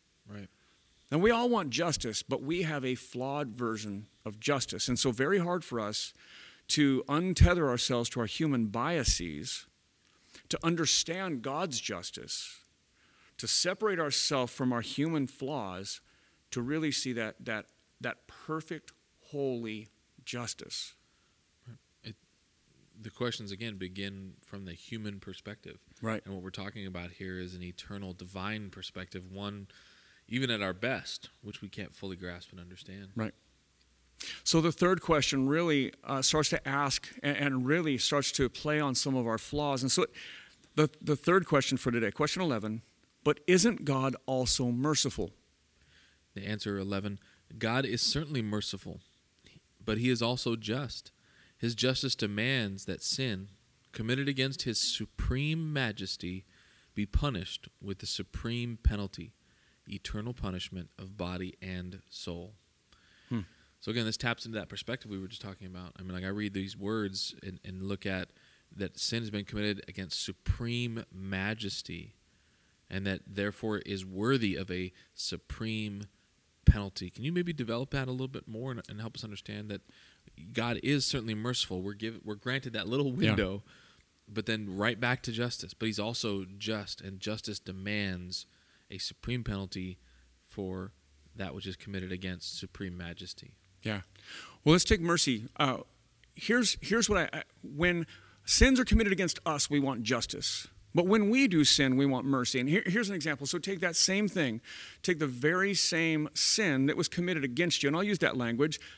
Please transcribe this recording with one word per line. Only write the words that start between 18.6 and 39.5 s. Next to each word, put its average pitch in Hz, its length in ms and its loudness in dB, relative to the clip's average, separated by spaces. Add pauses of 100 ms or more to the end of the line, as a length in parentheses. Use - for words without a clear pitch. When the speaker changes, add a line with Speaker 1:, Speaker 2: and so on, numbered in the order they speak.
Speaker 2:
holy 117 560 -2 (360)
justice. - 680 -8 (1120)
Speaker 1:
It, 110 120 -14 (840)
the 107 80 -10
questions, 110 420 -4
again, 104 260 -8
begin 95 560 -8 (120)
from 98 200 -12
the 87 80 -10
human 104 460 -10
perspective. - 600 -14 (220)
Speaker 2:
Right. 110 240 -4
Speaker 1:
And 98 80 -10
what 92 100 -8
we're 95 80 -8
talking 101 340 -10
about 90 260 -10
here 92 280 -8
is 90 160 -8
an 90 80 -10
eternal, 92 500 -10
divine 98 560 -8
perspective, 92 640 -12
one, 101 360 -8 (600)
even 127 220 0
at 110 120 0
our 92 120 0
best, 113 560 -4 (120)
which 104 200 -12
we 101 80 -12
can't - 240 -10
fully 95 220 -8
grasp 87 360 -12
and 95 80 -18
understand. 92 560 -16
Speaker 2:
Right. 110 180 -2 (1080)
So 165 180 4
the 165 100 4
third 180 300 4
question 139 480 4
really, 151 420 2 (120)
uh, 135 180 -2
starts 151 280 4
to - 180 -2
ask 139 420 0 (140)
and, 143 120 2
and 135 300 2
really 151 320 2
starts 143 360 2
to 131 140 4
play 151 320 0
on 139 160 2
some 135 200 2
of 120 120 2
our 113 100 2
flaws. 143 440 0